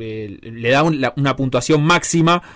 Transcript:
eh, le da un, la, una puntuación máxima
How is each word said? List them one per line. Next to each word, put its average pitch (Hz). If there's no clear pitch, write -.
eh, 110
le 117
da 139
un, 156
la, 123
una 139
puntuación 135
máxima 170